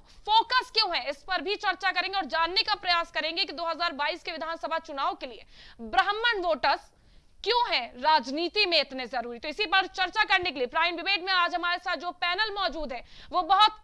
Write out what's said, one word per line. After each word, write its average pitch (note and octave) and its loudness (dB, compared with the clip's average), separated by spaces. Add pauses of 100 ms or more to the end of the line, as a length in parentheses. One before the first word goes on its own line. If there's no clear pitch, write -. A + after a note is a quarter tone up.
(260)
फोकस A4+ 2
क्यों G4+ 0
है, C4 -2
इस C4 -8
पर F4+ -2
भी F#4+ -2
चर्चा F#4+ 0
करेंगे F#4 -2
और F#4+ -2
जानने E4 0
का G#4+ 0
प्रयास F4 0
करेंगे E4 -2
कि F#4+ -12
दो E4+ -6
हज़ार E4 -2
बाईस D4+ -4
के F#4 -8
विधानसभा D#4+ -4
चुनाव D#4+ -4
के D#4 -10
लिए A#3+ -16 (360)
ब्राह्मण F#4+ 2
voters D#4 0 (520)
क्यों A#4+ 2
है C4+ 0 (160)
राजनीति D#4 2
में E4+ 2
इतने C4 -4
जरूरी। A#3+ -6
तो D#4 -8
इसी G4+ -2
पर F#4+ 4
चर्चा F#4+ 0
करने F#4 2
के C#4 -8
लिए B3 0
प्राइम E4 2
डिबेट F4 -2
में F#4+ -2
आज F4 2
हमारे F4 0
साथ F4 -4
जो F4 -6
पैनल F4+ -2
मौजूद D#4+ -4
है, A#3 -10 (260)
वो C4+ 0
बहुत G4+ 4